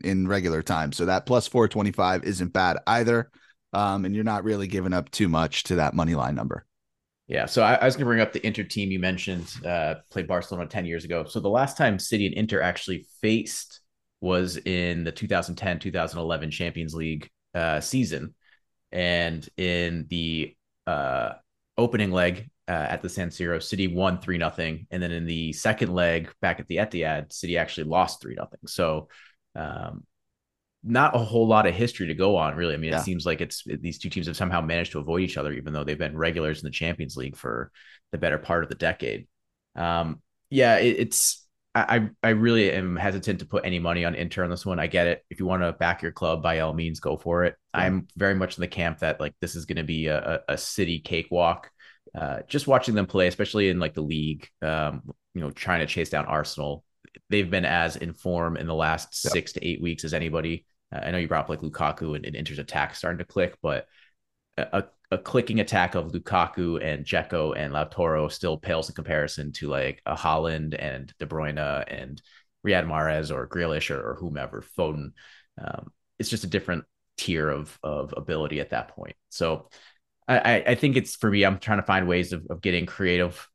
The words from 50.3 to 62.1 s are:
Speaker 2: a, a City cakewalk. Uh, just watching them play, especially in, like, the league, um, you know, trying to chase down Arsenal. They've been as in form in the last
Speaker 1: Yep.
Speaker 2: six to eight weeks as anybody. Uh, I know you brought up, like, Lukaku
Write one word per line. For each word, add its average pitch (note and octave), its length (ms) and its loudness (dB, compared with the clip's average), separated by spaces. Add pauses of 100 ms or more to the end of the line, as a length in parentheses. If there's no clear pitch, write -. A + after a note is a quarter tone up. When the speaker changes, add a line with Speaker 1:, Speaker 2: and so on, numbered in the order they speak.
Speaker 2:
a, C#2+ 40 2
a - 40 -2
City E2+ 420 -2
cakewalk. E2+ 720 0 (440)
Uh, C#2+ 340 -4
just C#3+ 180 -2
watching B2+ 300 4
them G2+ 100 4
play, F2+ 220 4
especially G2+ 420 2
in, F2+ 80 2
like, D#2 160 -2
the - 80 -4
league, D#2 480 -4 (140)
um, D2+ 400 -2 (320)
you F2+ 60 -6
know, D2 100 -6
trying F2 300 0
to D#2+ 40 0
chase E2 240 -2
down D2+ 160 -2
Arsenal. D2 580 -4 (460)
They've G2+ 200 2
been F#2 160 2
as E2 320 2
in E2 160 -6
form E2+ 440 -2
in - 80 -6
the E2 80 -4
last D#2+ 500 -2
Speaker 1:
Yep. - 100 0
Speaker 2:
six - 200 -2
to - 120 -6
eight E2+ 160 -4
weeks E2 220 -4
as D#2 100 -6
anybody. E2 520 -2 (280)
Uh, - 100 -8
I E2 80 -4
know F2+ 80 0
you E2 100 -2
brought D2+ 160 0
up, - 40 -8
like, D#2 120 -6
Lukaku D#2 560 -2